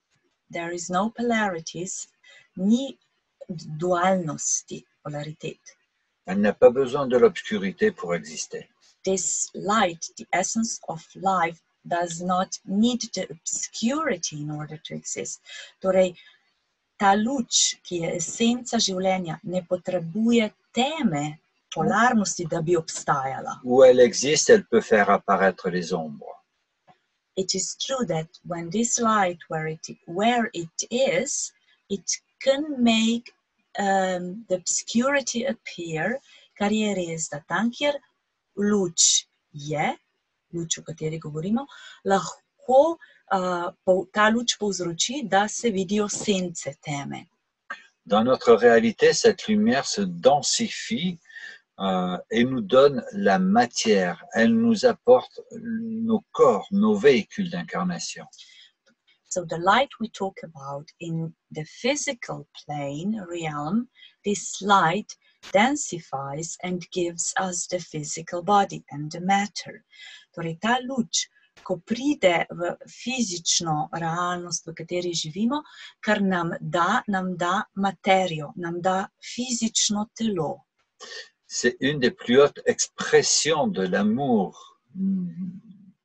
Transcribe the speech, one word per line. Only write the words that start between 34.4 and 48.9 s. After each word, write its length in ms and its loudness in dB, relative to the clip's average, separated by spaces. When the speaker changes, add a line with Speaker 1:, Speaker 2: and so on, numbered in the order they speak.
Speaker 1:
the 60 0
obscurity 880 -2
appear, 760 -6
kar 100 0
je 240 0
res, 360 -4
da 180 -10
tam, 240 0
kjer 260 -2
luč 680 2
je, 420 -4
luč, 240 -6
o 60 -18
kateri 340 -8
govorimo, 480 -4
lahko 920 2
uh, 380 -2
pou-, 280 4
ta 160 4
luč 300 0
povzroči, 640 -4
da 240 2
se 240 -2
vidijo 380 0
sence 720 -4
teme. 460 -8
Speaker 2:
Dans 180 2
notre 300 6
réalité, 600 6